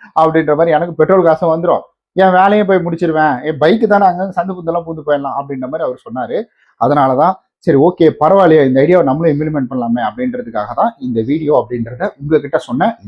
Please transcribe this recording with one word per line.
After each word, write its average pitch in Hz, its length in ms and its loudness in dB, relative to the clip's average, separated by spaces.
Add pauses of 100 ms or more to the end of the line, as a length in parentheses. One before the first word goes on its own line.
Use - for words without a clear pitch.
(200)
அப்படின்ற 160 380 2
மாதிரி 165 200 2
எனக்கு 170 220 -6
பெட்ரோல் 175 280 2
காசும் 160 260 2
வந்துரும், 165 300 -2 (380)
என் 185 160 4
வேலையும் 202 320 2
போய் 180 160 2
முடிச்சிருவேன், 156 500 0 (120)
என் 151 140 -4
பைக்கு 214 300 2
தானே, 202 180 4
அங்க 180 160 -4 (120)
சந்து 185 180 -4
புந்தெல்லாம் 170 320 -6
பூந்து 156 180 -10
போயிடலாம் 139 320 -2
அப்படின்ற 135 340 -8
மாதிரி 160 160 -6
அவர் 127 180 -10
சொன்னாரு. 123 320 -8 (420)
அதனாலதான் 139 540 2 (320)
சரி, 143 200 2
ஓகே, 180 200 2 (140)
பரவாயில்லையே, 160 480 4
இந்த 131 160 0
ஐடியாவை 175 240 4
நம்மளும் 160 260 0
இம்ப்ளிமெண்ட் 147 360 -4
பண்ணலாமே 120 380 -4
அப்படின்றதுக்காக 110 600 -6 (100)
தான் 226 120 0 (140)
இந்த 117 120 -4 (120)
வீடியோ 151 300 -2
அப்படின்றத 117 480 -6 (140)
உங்ககிட்ட 147 360 -2
சொன்னேன். 165 360 -2 (140)